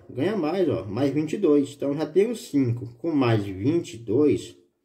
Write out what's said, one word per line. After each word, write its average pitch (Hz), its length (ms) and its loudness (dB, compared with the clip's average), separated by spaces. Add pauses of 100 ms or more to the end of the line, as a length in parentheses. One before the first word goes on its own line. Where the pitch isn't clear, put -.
Ganha 165 280 -2
mais, 175 320 0
ó. 95 160 -2
Mais 127 260 0
vinte 156 220 -2
e - 40 -4
dois. 147 360 4
Então, 139 220 -4
já 151 100 -2
tenho 202 300 2
cinco 127 500 -2 (120)
com 165 140 -6
mais 120 320 2
vinte 110 520 -4
e - 20 -12
dois 120 580 0 (300)